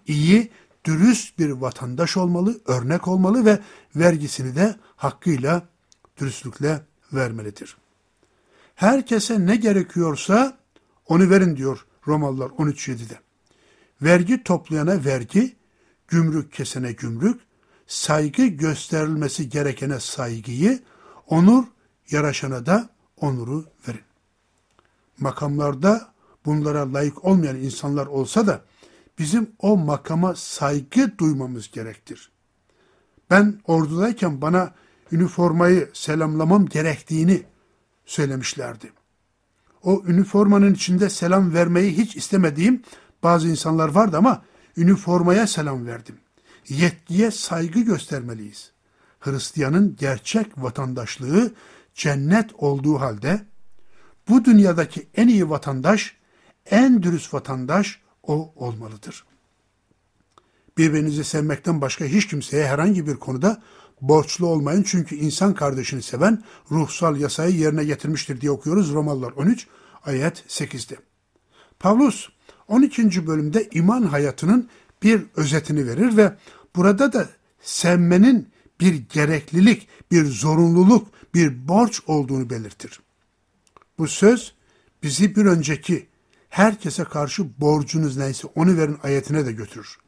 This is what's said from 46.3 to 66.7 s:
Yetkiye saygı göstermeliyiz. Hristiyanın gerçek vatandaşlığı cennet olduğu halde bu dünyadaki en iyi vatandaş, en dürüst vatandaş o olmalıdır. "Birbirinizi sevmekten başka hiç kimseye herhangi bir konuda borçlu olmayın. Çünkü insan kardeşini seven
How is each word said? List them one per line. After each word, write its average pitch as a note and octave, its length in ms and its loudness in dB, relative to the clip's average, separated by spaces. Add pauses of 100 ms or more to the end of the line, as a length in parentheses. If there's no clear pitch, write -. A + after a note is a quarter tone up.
Yetkiye F3 640 0
saygı E3+ 480 -4
göstermeliyiz. B2 920 -6 (480)
Hristiyanın C#3+ 800 -2
gerçek D3 480 -4 (100)
vatandaşlığı C3 960 -4 (420)
cennet D#3 600 0
olduğu C#3+ 420 0
halde C3 460 -4 (840)
bu A#3 160 6
dünyadaki F3+ 720 4
en A#3 120 4
iyi G3 220 4
vatandaş, D3 680 -2 (500)
en A#3+ 380 4
dürüst E3+ 300 -2
vatandaş C3+ 680 -4 (220)
o D#3 320 -6
olmalıdır. A2+ 720 -14 (1500)
"Birbirinizi D3+ 460 0
sevmekten D3+ 580 -4
başka C#3 240 -6
hiç F#3 220 0
kimseye C#3+ 400 -4
herhangi D#3 400 0
bir C#3+ 80 -4
konuda D3 460 -2 (400)
borçlu D3+ 460 2
olmayın. D#3+ 360 0
Çünkü F3 320 -4
insan D#3 380 0
kardeşini C3+ 480 -6
seven G3+ 420 0 (280)